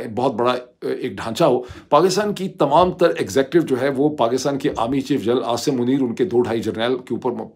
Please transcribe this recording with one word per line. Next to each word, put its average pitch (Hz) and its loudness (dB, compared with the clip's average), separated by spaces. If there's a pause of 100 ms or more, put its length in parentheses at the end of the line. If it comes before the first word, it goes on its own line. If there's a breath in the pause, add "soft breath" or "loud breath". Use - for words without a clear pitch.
बहुत 123 0
बड़ा, 120 0
अ, - -8
एक 127 -6
ढांचा 117 0
हो। 123 2 (240 loud breath)
पाकिस्तान 190 4
की 185 -6
तमाम 160 4
तर 170 2
एग्जीक्यूटिव 135 2
जो 131 0
है, 135 0
वो 139 2
पाकिस्तान 131 0
के 135 -2
आर्मी 127 0
चीफ 131 0
जनरल 117 0
आसिम 120 -2
मुनीर, 127 0
उनके 120 0
दो 117 2
ढाई 113 0
जनरल 110 -2
के 127 -6
ऊपर 120 -4
मु-, 110 -8